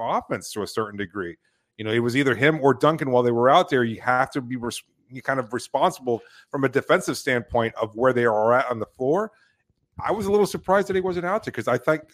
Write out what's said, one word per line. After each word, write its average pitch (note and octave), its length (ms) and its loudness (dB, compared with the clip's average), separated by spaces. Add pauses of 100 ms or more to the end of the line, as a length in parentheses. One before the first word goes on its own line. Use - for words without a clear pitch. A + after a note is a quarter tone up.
offense B2 520 -4
to G#2+ 100 -6
a F#2+ 40 -6
certain G#2 320 -6
degree. F2+ 380 -8 (400)
You G#2+ 80 -10
know, G#2+ 80 -4
it A#2 80 2
was A#2+ 160 0
either C3+ 180 2
him D3 260 2
or C#3 140 4
Duncan D3+ 380 0
while B2 100 4
they B2 80 2
were A#2 180 4
out F3 220 6
there. B2+ 140 2
You A2 160 -4
have B2+ 320 0
to D3 80 -4
be B2 160 -8
res-, A#2 260 -8 (260)
you B2+ 140 -18
kind C3+ 160 -2
of A2+ 140 -6
responsible B2+ 680 -2 (300)
from C#3 140 -2
a C3+ 40 4
defensive C#3 480 0
standpoint A#2 600 -2
of G#2+ 180 -6
where B2+ 180 4
they A#2+ 140 0
are A2 280 2
at B2+ 140 2
on A#2 120 -6
the G#2 60 -8
floor. E3+ 440 -2 (720)
I D3+ 120 -4
was G3+ 140 -4
a G3 40 -2
little G#3 160 4
surprised F#3+ 420 0
that F#3+ 60 -2
he F#3+ 80 0
wasn't F3+ 240 -4
out G#3+ 160 -2
there - 80 -10
'cause A2+ 160 -8
I B2+ 100 2
think, D#3 260 0 (120)